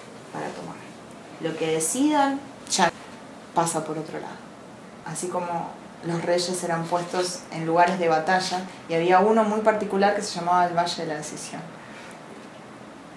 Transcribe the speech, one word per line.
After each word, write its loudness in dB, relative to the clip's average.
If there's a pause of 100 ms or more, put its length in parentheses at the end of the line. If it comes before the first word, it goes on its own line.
(320)
para -6
tomar. -10 (640)
Lo -2
que 0
decidan 4 (320)
ya 6 (640)
pasa 2
por -4
otro -6
lado". -10 (680)
Así -6
como -4 (340)
los -2
reyes 2
eran 0
puestos -2 (120)
en -4
lugares 4
de 4
batalla, 2 (260)
y -2
había 8
uno 8
muy 2
particular 4
que -2
se -4
llamaba 6
el 0
Valle 0
de -4
la -4
Decisión. -8 (1600)